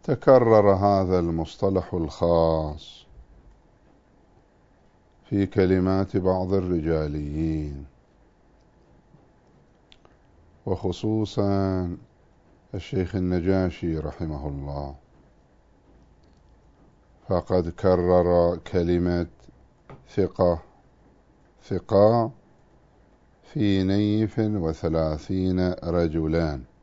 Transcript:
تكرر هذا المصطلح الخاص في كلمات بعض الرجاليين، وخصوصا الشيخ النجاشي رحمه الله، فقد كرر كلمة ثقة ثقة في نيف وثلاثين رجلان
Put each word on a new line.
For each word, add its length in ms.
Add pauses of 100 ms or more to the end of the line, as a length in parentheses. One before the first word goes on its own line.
تكرر 680
هذا 460
المصطلح 720
الخاص 1120 (2250)
في 160
كلمات 720
بعض 360
الرجاليين، 1300 (2750)
وخصوصا 1300 (800)
الشيخ 400
النجاشي 840
رحمه 500
الله، 480 (2250)
فقد 420
كرر 880
كلمة 680 (840)
ثقة 500 (1040)
ثقة 680 (1200)
في 300
نيف 560
وثلاثين 1300
رجلان 920 (200)